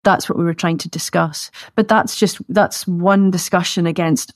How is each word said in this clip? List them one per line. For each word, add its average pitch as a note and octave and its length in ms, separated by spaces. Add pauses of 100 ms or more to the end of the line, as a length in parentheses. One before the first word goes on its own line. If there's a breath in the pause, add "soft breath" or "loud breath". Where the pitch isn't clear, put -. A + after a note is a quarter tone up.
that's - 240
what - 100
we E3+ 60
were E3 80
trying E3 240
to - 100
discuss. - 640 (240 loud breath)
But G#3+ 140
that's - 280
just, - 300
that's - 400
one F#3+ 440
discussion F3+ 540
against E3 500